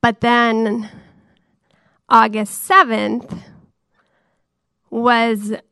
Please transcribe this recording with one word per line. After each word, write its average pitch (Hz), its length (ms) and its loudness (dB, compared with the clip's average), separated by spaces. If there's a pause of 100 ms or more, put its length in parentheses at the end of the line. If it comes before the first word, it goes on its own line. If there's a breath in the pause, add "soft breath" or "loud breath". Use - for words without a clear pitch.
But 233 180 0
then 226 680 0 (1200 loud breath)
August 214 540 0
seventh 240 680 0 (1600 loud breath)
was 226 640 0 (180)